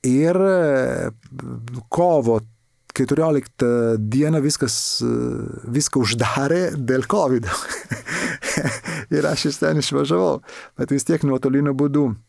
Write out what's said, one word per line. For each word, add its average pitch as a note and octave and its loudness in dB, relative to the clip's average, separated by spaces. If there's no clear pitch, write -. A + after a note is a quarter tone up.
Ir, D3 4
e, D3+ 2
kovo C#3+ 4
keturioliktą B2+ 2
dieną C#3 2
viskas, C#3+ 0
e, A#2+ -2
viską B2+ 0
uždarė C#3 0
dėl B2+ 0
covido. C3 2
<laughs> - -6
Ir D3 0
aš D3+ 0
iš C#3 -6
ten D#3 2
išvažiavau, C#3+ 0
bet B2 -4
vis C#3 0
tiek D#3+ 2
nuotoliniu C#3 2
būdu C#3+ 2